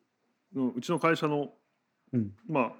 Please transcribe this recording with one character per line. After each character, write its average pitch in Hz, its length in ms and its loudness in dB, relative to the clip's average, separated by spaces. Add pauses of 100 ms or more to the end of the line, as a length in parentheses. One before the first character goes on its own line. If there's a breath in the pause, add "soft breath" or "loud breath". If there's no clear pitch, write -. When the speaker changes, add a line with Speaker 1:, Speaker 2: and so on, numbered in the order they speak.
(540)
Speaker 1:
の、 131 180 0
う 120 100 -6
ち - 80 -8
の 170 100 0
会 165 160 4
社 156 140 0
の、 147 240 -2 (580)
Speaker 2:
う 127 60 0
ん。 101 180 0 (100)
Speaker 1:
ま 147 160 0
あ、 110 180 -2